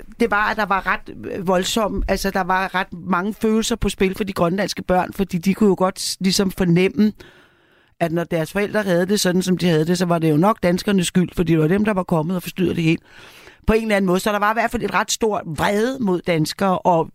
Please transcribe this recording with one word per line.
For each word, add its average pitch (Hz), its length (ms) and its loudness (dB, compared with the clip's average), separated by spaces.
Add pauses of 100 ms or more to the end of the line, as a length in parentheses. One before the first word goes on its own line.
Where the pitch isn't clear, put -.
(200)
det 233 100 2
var, 208 200 0
at 208 60 -4
der 214 100 -2
var 185 200 -2
ret, - 280 -4 (200)
øh, 175 140 -6
voldsomme, 190 600 0
altså, 196 220 0
der 196 100 -2
var 185 340 -2
ret 190 180 -4
mange 185 420 -2
følelser 220 420 0
på - 120 -2
spil 190 280 0
for 220 80 -4
de 190 80 -8
grønlandske 170 500 -2
børn, 180 300 0
fordi 185 260 -4
de 185 160 0
kunne 208 140 2
jo 185 100 6
godt 185 220 -2
s-, - 200 -6
ligesom 190 300 0
fornemme, 190 640 2 (880)
at 165 120 -2
når 170 120 0
deres 160 280 -4
forældre 202 300 -2
havde 180 240 2
det 202 140 2
sådan, 180 220 2
som 180 160 0
de 175 100 2
havde 160 180 4
det, 175 120 0
så 185 80 2
var 170 120 2
det 160 120 2
jo 147 60 4
nok 196 260 4
danskernes 180 440 2
skyld, 175 300 2
fordi 165 160 0
det 160 80 4
var 156 80 4
dem, 208 160 2
der 220 100 0
var 185 80 -2
kommet 175 340 -2
og 175 60 -6
forstyrret 175 340 -4
det 170 80 -2
hele. 160 140 2 (680)
På 214 60 4
en 226 100 4
eller 220 140 0
anden 196 100 2
måde. 185 140 2
Så 214 120 0
der 208 60 0
var 208 120 0
i 220 40 0
hvert 226 160 0
fald 233 120 -6
et 190 120 -4
ret 208 160 0
stor 214 360 -2
vrede 208 540 -2
mod 185 200 0
danskere, 175 580 0
og, 165 360 2